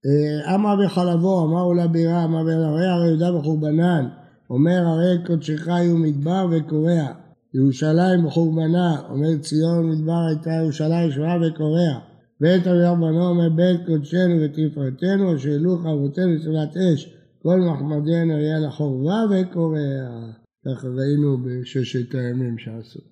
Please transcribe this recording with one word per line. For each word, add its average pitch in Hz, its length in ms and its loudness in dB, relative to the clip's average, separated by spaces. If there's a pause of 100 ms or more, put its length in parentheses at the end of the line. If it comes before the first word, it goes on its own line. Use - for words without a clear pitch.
אה, 147 500 0
אמר 208 200 2 (100)
בחלבו, 175 580 0
אמר 165 180 0
אולה 175 260 2
בירה, 165 360 0
אמר 160 200 -2
בן 160 160 0
הרי, 160 280 0
הרי 175 200 2
יהודה 165 240 2
בחורבנן, 156 760 0 (420)
אומר, 170 380 2
הרי 170 380 2
קודשך 156 420 -4
יהיו 175 300 2
מדבר 160 540 0
וקורע, 156 560 0 (460)
ירושלים 156 720 2
בחורבנה, 160 840 0
אומר, 151 280 0
ציון 165 520 0
מדבר 160 400 0
הייתה 160 200 -4 (140)
ירושלים 160 480 0
שממה 165 360 0
וקורע, 156 520 0 (420)
בית 180 260 4
אביהו 175 280 4
בנו, 165 340 2
אומר, 175 200 2
בית 170 360 2
קודשנו 170 560 0
ותפארתנו, 151 920 -2
אשר 135 140 -4
הילוך 165 360 0
אבותינו 156 480 0
לצבאת 156 440 -2
אש, 175 360 0 (300)
כל 175 160 2
מחמדנו 156 720 0
יהיה 151 260 0
לחורבה 151 720 -2
וקורע. 175 480 -2 (840)
ככה 131 220 -8
ראינו 139 560 0
בששת 127 720 -6
הימים 123 420 -4
שעשו. 113 420 -16 (120)